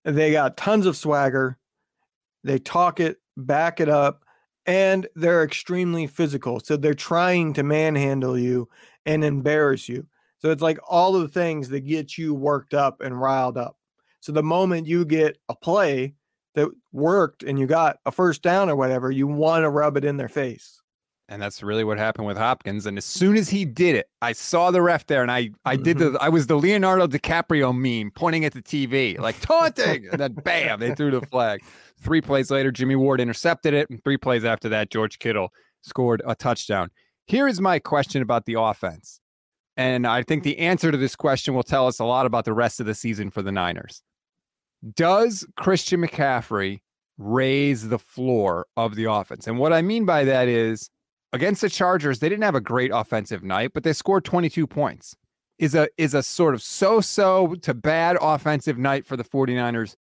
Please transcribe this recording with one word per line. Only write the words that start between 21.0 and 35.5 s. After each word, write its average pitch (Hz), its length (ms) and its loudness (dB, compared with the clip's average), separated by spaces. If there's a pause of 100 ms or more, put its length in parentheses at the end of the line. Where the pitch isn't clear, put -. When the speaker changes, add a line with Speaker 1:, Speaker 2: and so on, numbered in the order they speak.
Speaker 2:
And 104 120 -12
that's 101 200 -8
really 107 220 -2
what 107 140 -2
happened 107 280 -2
with 101 120 -6
Hopkins. 107 480 -2
And 101 120 -6
as 101 80 -8
soon 202 320 2
as 202 120 0
he 196 160 -2
did 151 300 2
it, 101 140 -4 (120)
I 120 100 -2
saw 175 400 0
the 180 100 4
ref 170 260 2
there, 139 140 2
and 123 100 0
I, 123 200 -2 (140)
I 131 100 0
did 147 240 0
the, 165 60 4
Speaker 1:
Mm-hmm. 135 180 0
Speaker 2:
I 151 60 2
was 160 180 4
the 156 80 4
Leonardo 185 500 4
DiCaprio 147 720 0
meme 120 360 -2
pointing 165 340 -2
at 143 80 -2
the 131 80 -14
T 139 240 -4
V, 120 320 0
like, 113 240 -4
"Taunting!" 240 680 0
And 143 120 -4
then, 135 120 -4
Speaker 1:
<laughs> 143 120 -14
Speaker 2:
bam, 135 340 -2
they 120 160 -2
threw 147 160 0
the 127 80 0
flag. 117 440 -2 (360)
Three 156 220 0
plays 139 280 0
later, 135 220 0
Jimmy 127 240 0
Ward 135 240 2
intercepted 143 540 0
it. 147 160 0
And 120 140 -14
three 139 140 0
plays 123 280 0
after 113 240 -2
that, 107 200 -2
George 110 300 -4
Kittle 104 320 -2 (300)